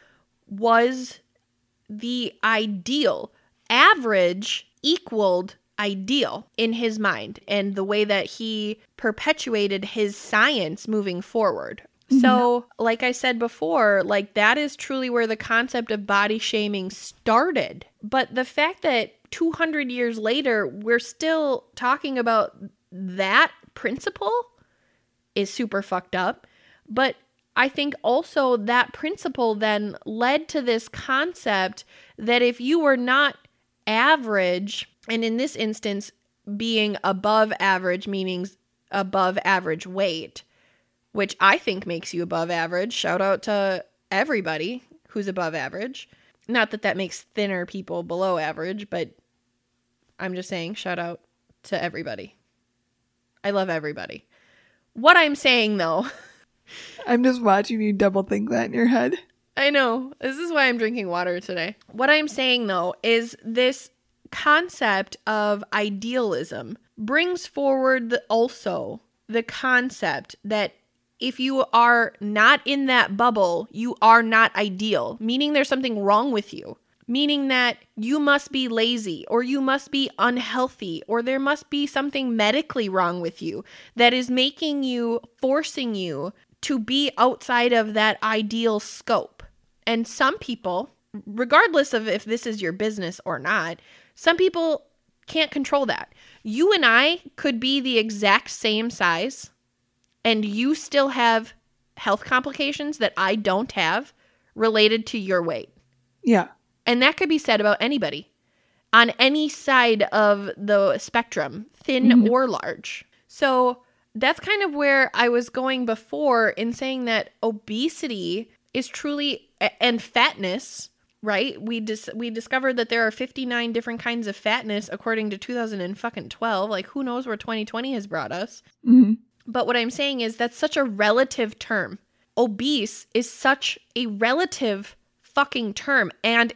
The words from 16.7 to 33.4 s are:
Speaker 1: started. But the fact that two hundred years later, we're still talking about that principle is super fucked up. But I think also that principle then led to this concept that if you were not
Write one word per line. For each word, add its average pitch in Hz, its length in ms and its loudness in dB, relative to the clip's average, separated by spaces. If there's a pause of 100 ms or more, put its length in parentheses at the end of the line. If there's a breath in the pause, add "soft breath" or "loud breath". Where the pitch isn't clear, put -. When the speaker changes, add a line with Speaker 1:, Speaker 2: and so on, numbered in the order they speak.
Speaker 1:
started. 240 960 0 (160)
But 254 320 -2
the 254 120 0
fact 311 380 -2
that 247 320 0 (140)
two 330 220 -2
hundred 302 400 -2
years 240 260 -2
later, 226 480 0
we're 208 340 -2
still 311 640 -2 (100)
talking 269 420 -2
about 226 380 2 (380)
that 190 580 2 (220)
principle 320 580 -4 (1040)
is 196 140 -2
super 208 320 -4
fucked 185 340 -6
up. 185 320 -4 (400 soft breath)
But 254 300 0 (400)
I 254 100 4
think 285 260 -4 (100)
also 262 520 0
that 233 380 0
principle 269 600 -4
then 208 500 -2
led 254 440 -2
to 302 120 -2
this 233 260 0
concept 262 960 -2 (340 soft breath)
that 240 240 2
if 240 200 2
you 285 180 2
were 285 160 4
not 254 400 2 (500)